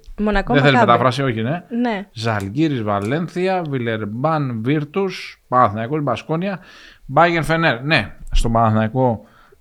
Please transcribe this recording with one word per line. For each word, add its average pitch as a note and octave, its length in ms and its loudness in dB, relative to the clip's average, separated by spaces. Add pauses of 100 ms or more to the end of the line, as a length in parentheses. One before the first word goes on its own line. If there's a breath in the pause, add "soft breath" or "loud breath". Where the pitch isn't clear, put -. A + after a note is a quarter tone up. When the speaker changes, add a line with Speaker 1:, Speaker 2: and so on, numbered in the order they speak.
(180)
Speaker 1:
Μονακό, G#3 340 0
Speaker 2:
Δεν C#3+ 100 4
θέλει C#3 120 4
Speaker 1:
Μακάμπι. G#3+ 160 6
Speaker 2:
μετάφραση, B2 320 2
όχι, A2+ 200 -2
ναι. D#3 220 -4 (160)
Speaker 1:
Ναι. G#3+ 320 -2
Speaker 2:
Ζαλγκίρις, A2+ 720 -2
Βαλένθια, D#3+ 840 -2
Βιλερμπάν, A#2+ 960 -2
Βίρτους, D3+ 840 -4
Παναθηναϊκός, B2 540 2
Μπασκόνια, D#3+ 560 -4 (480 loud breath)
Μπάγερν, E3 380 2
Φενέρ. D#3+ 380 0
Ναι, C3+ 300 0 (180)
στον - 220 2
Παναθηναϊκό, A2+ 720 2 (360 soft breath)